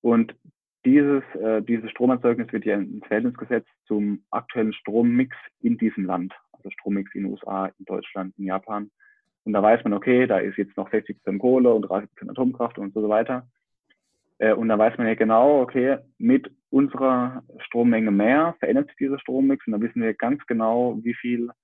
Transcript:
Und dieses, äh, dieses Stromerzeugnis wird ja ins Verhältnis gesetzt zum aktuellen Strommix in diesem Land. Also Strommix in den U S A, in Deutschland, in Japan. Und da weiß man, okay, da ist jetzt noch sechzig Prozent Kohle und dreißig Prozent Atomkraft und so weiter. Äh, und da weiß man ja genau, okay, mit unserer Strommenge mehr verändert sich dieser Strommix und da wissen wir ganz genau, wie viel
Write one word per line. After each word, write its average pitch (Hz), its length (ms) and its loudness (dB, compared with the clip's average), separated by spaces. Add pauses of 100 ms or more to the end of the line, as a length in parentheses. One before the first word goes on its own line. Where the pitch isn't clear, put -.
Und 117 320 2 (500)
dieses, 143 380 4 (140)
äh, 110 260 0
dieses 110 300 -4
Stromerzeugnis 123 600 0
wird 107 140 -4
ja 101 80 0
ins 101 320 -6
Verhältnis 117 320 -2
gesetzt - 320 -4 (160)
zum 104 440 -2
aktuellen 110 440 -4
Strommix 120 600 0 (260)
in 117 180 0
diesem 107 260 -2
Land. 92 300 -4 (180)
Also - 180 -20
Strommix 101 440 -8
in 101 80 -6
den 98 100 -6
U 104 40 -10
S - 100 -18
A, 95 200 -4
in - 200 -14
Deutschland, 95 500 -8
in 98 80 -10
Japan. 104 460 -6 (540)
Und 107 80 -4
da 104 100 2
weiß 113 220 4
man, 107 80 0
okay, 123 340 2
da 104 120 0
ist 95 200 -4
jetzt 101 180 -6
noch 95 140 -8
sechzig 107 280 -4
Prozent 98 220 -6
Kohle 123 320 4
und 110 100 2
dreißig 98 280 -4
Prozent - 200 -16
Atomkraft 127 480 -4
und 98 140 -10
so 107 160 -2
weiter. 123 400 -2 (920)
Äh, 110 140 2
und 113 160 0
da 107 100 2
weiß 110 200 2
man 120 80 0
ja 110 80 0
genau, 120 480 4
okay, 131 360 0 (200)
mit 127 320 2 (200)
unserer 127 720 0 (180)
Strommenge 117 500 2
mehr 127 480 2
verändert 131 300 0
sich - 80 -20
dieser 139 240 -4
Strommix 135 460 0
und 110 80 -4
da 104 60 -2
wissen 117 220 -4
wir 110 100 0
ganz 123 340 -4
genau, 113 560 0
wie 117 120 -4
viel 120 360 -4 (140)